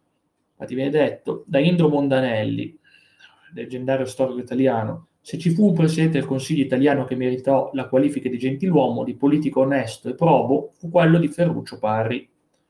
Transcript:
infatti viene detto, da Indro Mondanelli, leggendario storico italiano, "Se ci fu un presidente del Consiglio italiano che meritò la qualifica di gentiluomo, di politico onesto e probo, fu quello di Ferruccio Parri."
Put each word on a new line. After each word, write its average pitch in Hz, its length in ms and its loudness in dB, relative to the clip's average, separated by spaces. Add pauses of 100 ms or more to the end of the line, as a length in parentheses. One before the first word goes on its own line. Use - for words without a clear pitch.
(520)
infatti - 240 -12
viene 135 140 -2
detto, - 580 -2
da 139 120 0
Indro 165 280 2
Mondanelli, 131 880 -2 (760)
leggendario 127 520 -4
storico 127 340 -4
italiano, 120 680 -2 (140)
"Se - 160 -12
ci 165 140 0
fu 202 160 4
un 185 60 4
presidente 160 460 2
del 127 80 -4
Consiglio 135 360 -2
italiano 131 420 2
che 127 100 -6
meritò 127 580 0
la 131 140 -6
qualifica 135 400 0
di 123 100 -4
gentiluomo, 131 680 0
di 120 100 -8
politico 143 460 0
onesto 135 480 -2
e 127 60 -6
probo, 135 580 2
fu - 160 -14
quello 165 300 4
di 165 100 0
Ferruccio - 500 -4
Parri." 110 500 -2 (400)